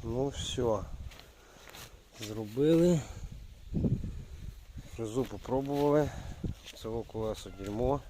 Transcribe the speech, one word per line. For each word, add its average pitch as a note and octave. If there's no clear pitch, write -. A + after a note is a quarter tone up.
Ну C3+
все. A2+
Зробили. C#3
Фрезу A2+
попробували. C#3
Цього A2+
колесо G#2+
дерьмо. B2